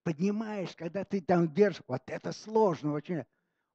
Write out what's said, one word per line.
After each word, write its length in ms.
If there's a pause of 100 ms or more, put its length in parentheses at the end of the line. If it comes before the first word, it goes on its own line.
поднимаешь, 720
когда 280
ты 160
там 320
держишь, 360
вот 180
это 240
сложно 600
очень. 320 (500)